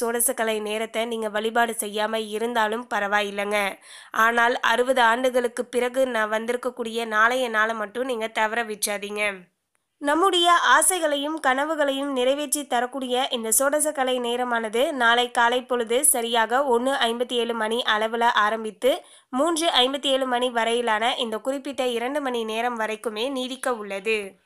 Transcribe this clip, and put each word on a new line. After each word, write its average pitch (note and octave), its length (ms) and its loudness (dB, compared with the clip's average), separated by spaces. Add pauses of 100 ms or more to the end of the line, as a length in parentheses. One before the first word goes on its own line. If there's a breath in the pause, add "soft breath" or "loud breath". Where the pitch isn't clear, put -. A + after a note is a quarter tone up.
சோடச A#3 340 0
கலை A3 260 -2
நேரத்தை A3 440 -4
நீங்க A3 240 -4
வழிபாடு A3 520 0
செய்யாம G#3+ 480 -2
இருந்தாலும் A3+ 680 -2
பரவாயில்லைங்க. G3+ 840 0 (320 loud breath)
ஆனால் A#3 500 4
அறுபது B3 400 2
ஆண்டுகளுக்கு A#3+ 640 2
பிறகு B3 420 0
நான் A3 240 0
வந்திருக்கக்கூடிய A#3 760 -4
நாளைய A#3 420 2
நாளை A3 260 0
மட்டும் G#3+ 300 -6
நீங்க A3+ 220 -4
தவற A3 380 0
விட்டுறாதீங்க. G#3 680 -4 (680)
நம்முடைய F4 500 4
ஆசைகளையும் D4+ 920 2
கனவுகளையும் C#4+ 680 0
நிறைவேற்றி C#4 540 -2
தரக்கூடிய B3 640 -2
இந்த A3+ 280 -4
சோடச D4 340 0
கலை B3+ 260 -2
நேரமானது A#3+ 720 -2
நாளை A#3+ 380 2
காலை A#3+ 340 2
பொழுது A#3+ 400 0
சரியாக A#3 540 2
ஒண்ணு C4 320 2
ஐம்பத்தி B3 420 -2
ஏழு A#3 220 0
மணி A3+ 280 -2 (140)
அளவுல A3+ 240 0
ஆரம்பித்து A3+ 840 2 (240 loud breath)
மூன்று D#4+ 400 0
ஐம்பத்தி C4 380 2
ஏழு C4 200 2
மணி B3 240 0
வரையிலான A#3 640 0
இந்த A3 220 -4
குறிப்பிட்ட C4 480 -4
இரண்டு B3 340 -2
மணி B3 240 -2
நேரம் A3+ 340 -4
வரைக்குமே G#3+ 520 -4
நீடிக்க B3+ 440 -4
உள்ளது. G3+ 580 -4 (140)